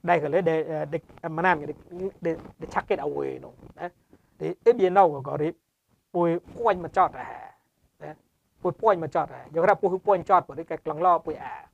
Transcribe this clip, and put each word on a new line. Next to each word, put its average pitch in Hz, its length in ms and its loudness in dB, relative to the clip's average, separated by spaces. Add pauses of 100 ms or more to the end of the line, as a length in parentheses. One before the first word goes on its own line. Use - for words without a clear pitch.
Đây, 170 160 4
cái 147 100 -2
đấy, 170 120 2
để, 156 500 0
để, 156 80 -4 (300)
mà 160 120 -4
làm 175 180 4
cái, 143 80 -10
để, 180 420 -10 (120)
để, 165 140 -2 (240)
để 165 100 -12
chắc - 180 -4
cái 190 100 0
đầu 147 180 -6
ấy, 131 260 -6
no. 131 80 -18 (260)
Đấy. 175 140 -10 (500)
Thì, 160 140 -4 (100)
ít 240 120 6
biến 185 180 2
đâu, 160 300 6
có 143 140 -6
đi, 151 140 -2 (640)
bùi, 175 260 2 (200)
quanh 180 220 0
mà 165 80 -10
chọt 175 240 2
à, - 420 -14 (440)
đấy. 151 140 -14 (480)
Bùi, 180 200 -2
quanh 202 180 4
mà 160 80 -4
chọt 143 220 -2
à. 127 240 -16
Giờ 165 120 2
ra 202 160 6
bùi, 185 240 0
quanh 185 180 2
chọt, 180 240 2
bùi, 165 160 -10
cái 165 220 -8
lòng 156 160 -6
lo, 175 160 4
bùi 156 180 -6
à. - 380 -14